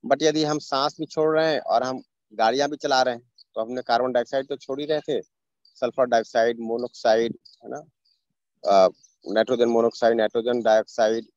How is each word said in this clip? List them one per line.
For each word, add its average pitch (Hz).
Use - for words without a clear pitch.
But 139
यदि 156
हम 151
सांस 143
भी 156
छोड़ 156
रहे 160
हैं 131
और 117
हम 127
गाड़ियां 117
भी 147
चला 135
रहे 127
हैं 120
तो 110
हमने 123
carbon 123
dioxide 135
तो 143
छोड़ 131
ही 147
रहे 151
थे, 131
Sulfur -
dioxide, 117
monoxide, 117
है 117
ना, 131
अ, 95
nitrogen 117
monoxide, 117
nitrogen 117
dioxide 110